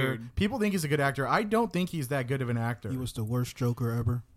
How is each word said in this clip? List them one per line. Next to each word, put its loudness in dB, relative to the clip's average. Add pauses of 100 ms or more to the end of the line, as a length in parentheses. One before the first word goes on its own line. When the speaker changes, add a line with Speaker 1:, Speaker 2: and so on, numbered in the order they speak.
Speaker 1:
weird. -2
Speaker 2:
People 2
think 2
he's 0
a 0
good 2
actor. 2
I 4
don't 2
think 0
he's -4
that -2
good -2
of -2
an 0
actor. -2
Speaker 3:
He -2
was -4
the -6
worst -2
Joker 0
ever. 0 (120)